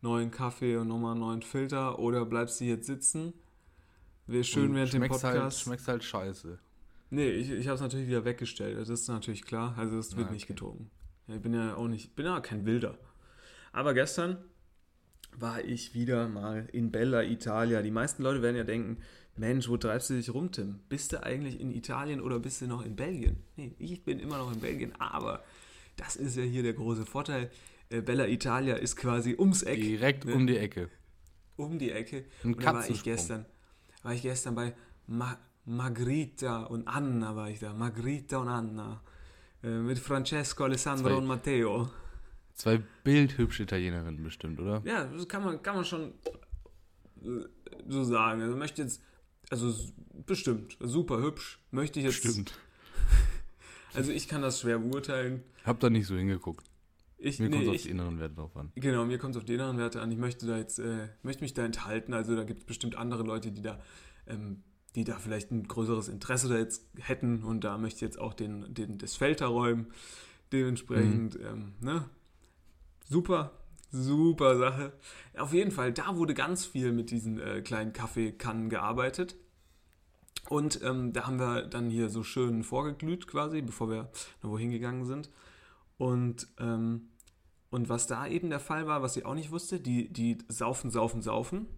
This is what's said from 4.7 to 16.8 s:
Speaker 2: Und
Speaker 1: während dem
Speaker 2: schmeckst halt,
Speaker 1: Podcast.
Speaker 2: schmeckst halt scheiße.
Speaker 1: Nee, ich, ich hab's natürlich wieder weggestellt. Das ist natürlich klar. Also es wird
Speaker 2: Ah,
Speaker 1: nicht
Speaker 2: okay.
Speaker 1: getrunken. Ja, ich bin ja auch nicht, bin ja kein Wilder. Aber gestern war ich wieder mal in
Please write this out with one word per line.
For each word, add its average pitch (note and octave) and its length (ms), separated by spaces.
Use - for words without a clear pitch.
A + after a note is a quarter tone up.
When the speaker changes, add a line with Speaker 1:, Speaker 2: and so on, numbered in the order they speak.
Speaker 2:
Und C#3 40
Speaker 1:
während C3 180
dem B2+ 100
Speaker 2:
schmeckst C3 200
halt, B2+ 120
Speaker 1:
Podcast. C3+ 260
Speaker 2:
schmeckst B2 260
halt A#2+ 160
scheiße. F#2+ 560
Speaker 1:
Nee, C#3 180
ich, A2+ 220
ich A#2+ 180
hab's C3 120
natürlich C3+ 260
wieder A#2+ 180
weggestellt. A2 520
Das A2 120
ist A#2 180
natürlich A2 380
klar. A#2 320
Also A2+ 220
es A2 180
wird A2+ 100
Speaker 2:
Ah, - 40
Speaker 1:
nicht G#2 140
Speaker 2:
okay. - 80
Speaker 1:
getrunken. - 360
Ja, A2 80
ich G#2 60
bin A#2 120
ja A2 220
auch A#2 120
nicht, A2 280
bin C#3+ 100
ja F3 160
kein G#2 240
Wilder. A#2 320
Aber C#3 220
gestern E3+ 440
war A#2 260
ich - 300
wieder A#2 340
mal A2 460
in A#2 180